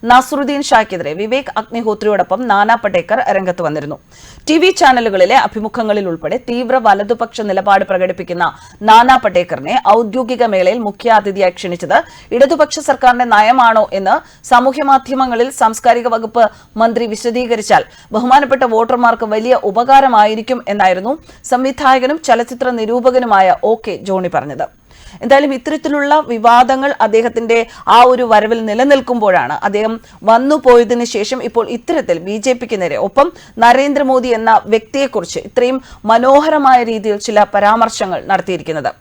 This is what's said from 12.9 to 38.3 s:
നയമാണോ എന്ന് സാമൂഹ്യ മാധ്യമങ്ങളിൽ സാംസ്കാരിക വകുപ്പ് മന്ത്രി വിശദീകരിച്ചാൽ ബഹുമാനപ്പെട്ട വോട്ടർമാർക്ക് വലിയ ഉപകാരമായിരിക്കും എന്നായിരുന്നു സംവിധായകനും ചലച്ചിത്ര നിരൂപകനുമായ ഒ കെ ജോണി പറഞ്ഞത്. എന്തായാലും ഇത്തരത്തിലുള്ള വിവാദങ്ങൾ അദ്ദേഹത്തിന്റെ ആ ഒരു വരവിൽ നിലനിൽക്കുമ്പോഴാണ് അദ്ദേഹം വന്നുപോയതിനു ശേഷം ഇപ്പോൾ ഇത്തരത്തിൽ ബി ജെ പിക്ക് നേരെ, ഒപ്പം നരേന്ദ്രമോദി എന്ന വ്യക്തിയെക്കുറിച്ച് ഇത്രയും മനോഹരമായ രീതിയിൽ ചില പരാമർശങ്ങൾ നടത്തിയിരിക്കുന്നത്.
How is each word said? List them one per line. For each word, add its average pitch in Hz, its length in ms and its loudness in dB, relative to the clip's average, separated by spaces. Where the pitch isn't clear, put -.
നയമാണോ 226 680 4
എന്ന് 196 540 -4
സാമൂഹ്യ 262 360 2
മാധ്യമങ്ങളിൽ 262 680 0
സാംസ്കാരിക 233 560 0
വകുപ്പ് 226 440 0
മന്ത്രി 233 280 0
വിശദീകരിച്ചാൽ 220 760 -2
ബഹുമാനപ്പെട്ട 262 520 2
വോട്ടർമാർക്ക് 233 640 0
വലിയ 220 380 0
ഉപകാരമായിരിക്കും 233 1040 2
എന്നായിരുന്നു 196 460 -2
സംവിധായകനും 262 800 0
ചലച്ചിത്ര 240 460 -2
നിരൂപകനുമായ 233 920 0
ഒ 220 120 2
കെ 180 140 -8
ജോണി 190 260 -4
പറഞ്ഞത്. 147 360 -6
എന്തായാലും 277 320 2
ഇത്തരത്തിലുള്ള 294 680 -2
വിവാദങ്ങൾ 240 800 0
അദ്ദേഹത്തിന്റെ 226 640 0
ആ 233 160 6
ഒരു 254 200 4
വരവിൽ 220 420 2
നിലനിൽക്കുമ്പോഴാണ് 214 880 0
അദ്ദേഹം 214 460 -4
വന്നുപോയതിനു 240 840 4
ശേഷം 233 380 -6
ഇപ്പോൾ 226 260 -4
ഇത്തരത്തിൽ 240 480 -4
ബി 190 200 -8
ജെ 247 160 -2
പിക്ക് 233 280 -6
നേരെ, 151 160 -4
ഒപ്പം 262 360 -2
നരേന്ദ്രമോദി 262 720 2
എന്ന 226 380 2
വ്യക്തിയെക്കുറിച്ച് 220 760 -4
ഇത്രയും 254 420 -2
മനോഹരമായ 262 800 4
രീതിയിൽ 220 340 -4
ചില 208 360 0
പരാമർശങ്ങൾ 208 720 0
നടത്തിയിരിക്കുന്നത്. 170 760 -4